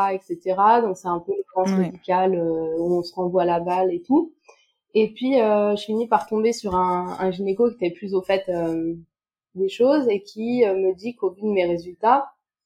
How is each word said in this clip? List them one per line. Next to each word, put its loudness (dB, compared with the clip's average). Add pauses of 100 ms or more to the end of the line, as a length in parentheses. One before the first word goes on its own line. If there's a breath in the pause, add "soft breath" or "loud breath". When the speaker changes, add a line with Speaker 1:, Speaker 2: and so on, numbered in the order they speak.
(140)
Speaker 1:
et -6
cetera. 2
Donc, -2
c'est -10
un -2
peu -8
l'errance -2
Speaker 2:
Ouais. 2
Speaker 1:
médicale, 0
euh, -2
où 0
on -2
se -12
renvoie 0
la 2
balle 0
et -6
tout. 2 (600 soft breath)
Et 2
puis, 0
euh, 2
je -8
finis -2
par 0
tomber 0
sur -4
un, -2
un 0
gynéco 0
qui -8
était -2
plus -10
au 0
fait, -2
euh, -4 (600)
des -2
choses 2
et -2
qui, 0
euh, 2
me 0
dit -8
qu'au -2
vu -16
de -2
mes 2
résultats, 0 (340)